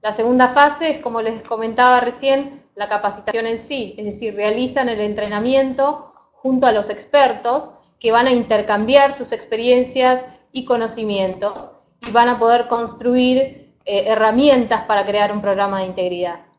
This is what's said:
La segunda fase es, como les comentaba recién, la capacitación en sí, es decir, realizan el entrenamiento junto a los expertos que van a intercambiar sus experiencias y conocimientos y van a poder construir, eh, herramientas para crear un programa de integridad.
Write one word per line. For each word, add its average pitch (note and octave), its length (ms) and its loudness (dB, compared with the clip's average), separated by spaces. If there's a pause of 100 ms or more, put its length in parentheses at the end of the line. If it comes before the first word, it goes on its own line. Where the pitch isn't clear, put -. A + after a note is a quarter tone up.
La G#3+ 120 -4
segunda B3 360 2
fase D4 420 4
es, - 80 -2
como A3+ 240 -6
les A3+ 240 -6
comentaba A#3 540 2
recién, C4+ 640 -2 (100)
la G3+ 140 -8
capacitación G#3 580 -4
en A3+ 140 -4
sí, A#3+ 360 -8
es G#3+ 80 -12
decir, G#3 300 -8
realizan A#3+ 540 -2
el A3 120 -4
entrenamiento B3+ 1120 -2 (200)
junto C4 340 0
a A#3 60 6
los G#3 180 -2
expertos B3 800 0 (280)
que A3+ 100 0
van A#3+ 160 4
a C4 60 2
intercambiar A3 800 2
sus B3 180 -10
experiencias B3 960 0 (240)
y C4 140 -10
conocimientos G#3 1040 -4 (300)
y A#3+ 100 -12
van A#3 180 4
a A#3+ 120 0
poder A#3 260 4
construir, B3 1200 -2
eh, G3+ 240 -2
herramientas A3+ 760 2
para G3+ 200 0
crear G#3 240 0
un G#3 100 -4
programa G3 380 -2
de F#3+ 80 -4
integridad. F3+ 600 -6 (120)